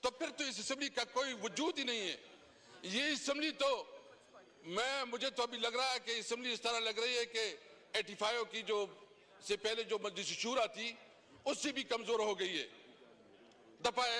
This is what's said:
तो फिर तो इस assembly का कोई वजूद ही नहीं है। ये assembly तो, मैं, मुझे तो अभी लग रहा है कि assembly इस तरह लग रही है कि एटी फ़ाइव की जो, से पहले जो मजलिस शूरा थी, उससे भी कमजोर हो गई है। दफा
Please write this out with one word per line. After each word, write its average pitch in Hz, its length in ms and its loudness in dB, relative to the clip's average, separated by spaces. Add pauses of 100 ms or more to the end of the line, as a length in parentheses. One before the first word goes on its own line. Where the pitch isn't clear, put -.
तो 254 60 0
फिर 302 200 -2
तो 294 140 -4
इस 247 160 -2
assembly 269 300 -2
का 240 140 0
कोई 262 300 0
वजूद 240 440 0
ही 277 60 0
नहीं 240 160 0
है। 175 220 -2 (640)
ये 262 280 2
assembly 285 380 0
तो, 269 500 0 (640)
मैं, 254 380 0
मुझे 240 260 -2
तो 240 140 0
अभी 240 140 -2
लग 233 180 0
रहा 254 160 4
है 254 80 0
कि 226 200 -2
assembly 240 340 -2
इस 214 100 -4
तरह 233 160 2
लग 220 200 0
रही 247 160 2
है 240 100 2
कि 220 340 -2 (400)
एटी 208 160 -4
फ़ाइव 226 280 2
की 226 180 -4
जो, 202 460 0 (400)
से 202 100 2
पहले 226 260 0
जो 214 220 2
मजलिस 190 220 -2
शूरा 220 400 2
थी, 226 300 -4 (480)
उससे 294 260 2
भी 262 120 -2
कमजोर 233 380 2
हो 214 140 4
गई 185 220 0
है। 127 120 -2 (1120)
दफा 240 240 2 (140)